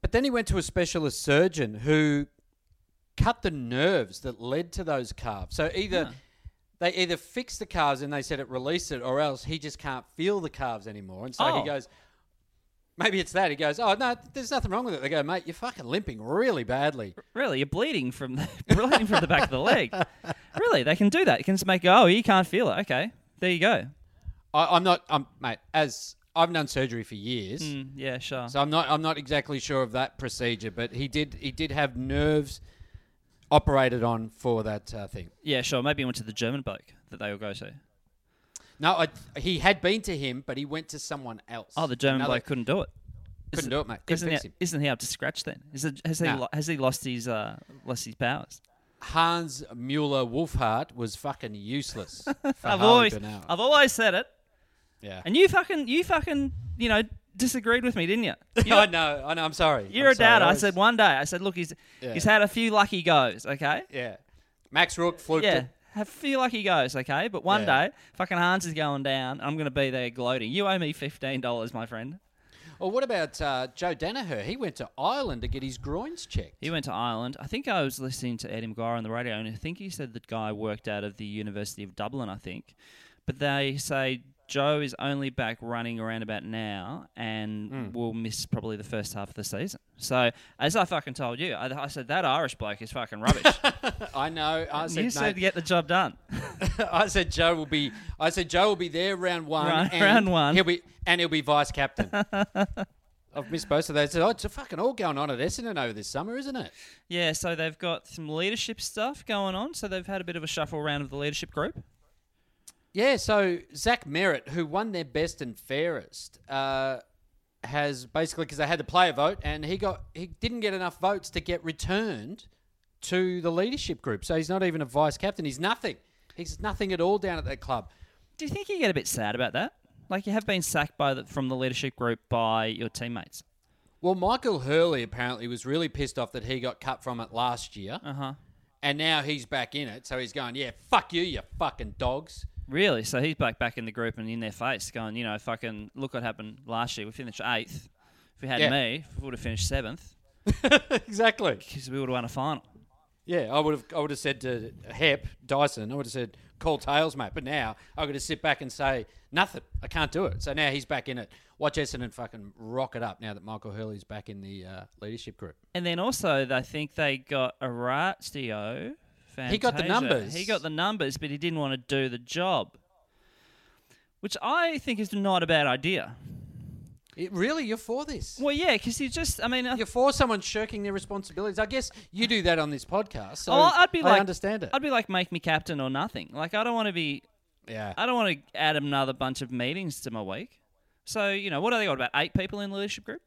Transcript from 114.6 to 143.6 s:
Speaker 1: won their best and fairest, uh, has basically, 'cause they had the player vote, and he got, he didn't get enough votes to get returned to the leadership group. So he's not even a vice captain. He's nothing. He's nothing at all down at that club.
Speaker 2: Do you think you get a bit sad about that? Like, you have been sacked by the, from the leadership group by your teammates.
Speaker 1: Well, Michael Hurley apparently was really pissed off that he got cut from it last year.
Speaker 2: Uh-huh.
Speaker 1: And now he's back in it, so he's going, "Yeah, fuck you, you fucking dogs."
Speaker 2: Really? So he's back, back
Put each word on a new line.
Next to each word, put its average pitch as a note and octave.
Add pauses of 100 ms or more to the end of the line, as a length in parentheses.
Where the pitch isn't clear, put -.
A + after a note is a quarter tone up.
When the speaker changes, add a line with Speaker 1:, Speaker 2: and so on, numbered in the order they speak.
Speaker 1:
won G3
their F3
best D3+
and A#2+
fairest, C#3+
uh, C3+ (640)
has C#3
basically, D#3+
'cause D3
they D3
had D#3
the D3
player F3+
vote, D3+
and D3+
he E3+
got, F#3+ (120)
he F3 (120)
didn't A#3
get G#3
enough F#3
votes G3
to F3
get F3
returned E3+ (560)
to F3+
the E3
leadership G3
group. G#2+
So E3
he's D#3+
not F#3+
even E3
a D3
vice D3
captain. F#3+
He's C#3
nothing. G3 (380)
He's -
nothing G3+
at E3+
all F#3+
down F#3
at D3+
that C3+
club. A#2+ (460)
Speaker 2:
Do -
you D4
think G4
you G4+
get B3
a F3
bit -
sad G#2+
about A#2+
that? F#3+ (340)
Like, G3
you G#3
have G#3+
been F#3
sacked D3+
by C#3
the, C3
from C3+
the C3
leadership B2+
group A#2 (100)
by A2+
your A2
teammates. A#2 (580)
Speaker 1:
Well, F3+
Michael G3+
Hurley D3
apparently A#2+
was A#2+
really D#3+
pissed C#3
off A#2+
that A#2
he C3
got A#2+
cut C3
from A#2+
it A2+
last A#2+
year. G#2+
Speaker 2:
Uh-huh. C#3 (480)
Speaker 1:
And C#3+
now D#3
he's C#3+
back B2+
in C#3+
it, A2+
so C3
he's A#2+
going, B2
"Yeah, C3 (180)
fuck -
you, E3+
you D3+ (180)
fucking B2
dogs." C3 (220)
Speaker 2:
Really? D3
So B2
he's D#3
back, A#2+
back A#2+